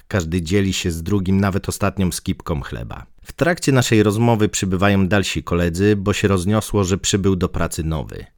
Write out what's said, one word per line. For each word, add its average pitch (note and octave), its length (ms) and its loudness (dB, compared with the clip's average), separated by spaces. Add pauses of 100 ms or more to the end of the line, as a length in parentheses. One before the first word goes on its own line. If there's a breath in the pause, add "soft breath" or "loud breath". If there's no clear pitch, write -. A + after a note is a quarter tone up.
Każdy F2 340 -2
dzieli F#2+ 320 0
się - 180 -2
z E2 120 -8
drugim F#2+ 380 2
nawet G2 280 -2
ostatnią F#2+ 420 -2
skipką - 500 -6
chleba. A#1 440 -10 (200)
W - 80 -16
trakcie E3 380 0
naszej A#2+ 320 4
rozmowy G#2+ 460 2
przybywają G2 580 2
dalsi F#2 360 0
koledzy, F2 520 2
bo G2+ 180 0
się - 140 0
rozniosło, G2 560 0
że F#2 140 0
przybył G2 380 0
do F2+ 140 -2
pracy E2+ 340 -4
nowy. C2 420 -6 (120)